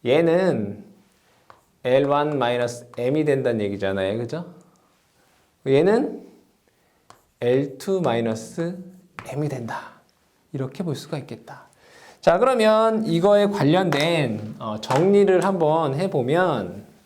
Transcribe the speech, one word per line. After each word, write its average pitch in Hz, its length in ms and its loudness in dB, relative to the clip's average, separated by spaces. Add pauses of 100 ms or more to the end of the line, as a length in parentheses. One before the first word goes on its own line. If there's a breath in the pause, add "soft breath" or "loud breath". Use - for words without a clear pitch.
얘는 156 760 0 (1000 soft breath)
엘원 143 540 2
마이너스 120 500 -2 (100)
M이 135 260 0
된다는 127 380 0
얘기잖아요. 98 560 -2
그죠? 160 360 -8 (1120 soft breath)
얘는 175 600 0 (1120 soft breath)
엘투 139 640 -2
마이너스 117 760 -4 (540)
M이 147 180 -4
된다. 120 440 -10 (580)
이렇게 135 320 -8
볼 160 120 -6
수가 - 240 -12
있겠다. - 480 -18 (540 loud breath)
자, 175 160 4
그러면 220 680 2
이거에 202 420 4
관련된, 151 1120 0
어, 107 200 -8
정리를 185 640 4
한번 160 520 0
해보면 139 920 -2 (200)